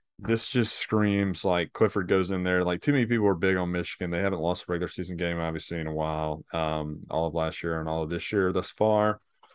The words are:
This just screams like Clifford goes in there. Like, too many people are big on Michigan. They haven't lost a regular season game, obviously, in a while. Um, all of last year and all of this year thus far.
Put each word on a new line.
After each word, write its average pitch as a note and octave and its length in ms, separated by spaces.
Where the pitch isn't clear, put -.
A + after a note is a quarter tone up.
This A2+ 280
just A#2+ 280
screams G2+ 680
like F2 300
Clifford G#2 340
goes F#2+ 220
in F#2 140
there. F2+ 200
Like, F2 180
too D3 100
many B2+ 160
people A2+ 180
are G2 80
big F#2+ 240
on F2 140
Michigan. F2 400
They F2 100
haven't F#2+ 180
lost F2 240
a - 80
regular F2 160
season F2+ 300
game, E2+ 220
obviously, E2 400
in D#2 80
a D#2 60
while. D#2 600
Um, D#2 460
all E2 180
of D#2 60
last D#2+ 300
year E2 160
and D#2+ 100
all D#2+ 140
of D#2 80
this E2+ 200
year F#2 220
thus F2+ 160
far. G#2+ 500